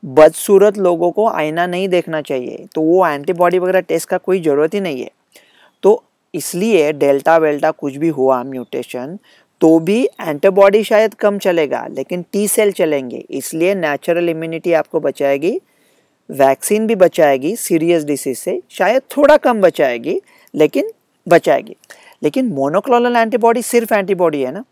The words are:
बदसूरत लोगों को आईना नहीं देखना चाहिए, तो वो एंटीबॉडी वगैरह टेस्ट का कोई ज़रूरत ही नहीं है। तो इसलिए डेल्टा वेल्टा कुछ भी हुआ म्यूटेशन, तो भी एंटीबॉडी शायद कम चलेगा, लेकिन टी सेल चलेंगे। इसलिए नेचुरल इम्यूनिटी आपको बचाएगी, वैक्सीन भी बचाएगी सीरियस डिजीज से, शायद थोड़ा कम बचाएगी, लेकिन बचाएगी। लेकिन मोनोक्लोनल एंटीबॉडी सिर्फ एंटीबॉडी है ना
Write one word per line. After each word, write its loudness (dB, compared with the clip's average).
बदसूरत 4
लोगों 0
को 0
आईना -2
नहीं -4
देखना -2
चाहिए, -8
तो -2
वो 4
एंटीबॉडी 0
वगैरह 0
टेस्ट -4
का -2
कोई -2
ज़रूरत 0
ही -4
नहीं -8
है। -14
तो 4
इसलिए 0
डेल्टा 2
वेल्टा 0
कुछ -8
भी -2
हुआ 0
म्यूटेशन, -10
तो 6
भी 0
एंटीबॉडी 2
शायद 2
कम 0
चलेगा, -2
लेकिन -8
टी -2
सेल 0
चलेंगे। -4
इसलिए -4
नेचुरल -2
इम्यूनिटी -6
आपको -2
बचाएगी, -2
वैक्सीन 0
भी 0
बचाएगी 2
सीरियस 0
डिजीज -4
से, -6
शायद 0
थोड़ा 4
कम 0
बचाएगी, 0
लेकिन 0
बचाएगी। 2
लेकिन -2
मोनोक्लोनल 0
एंटीबॉडी 2
सिर्फ 0
एंटीबॉडी 0
है -4
ना -12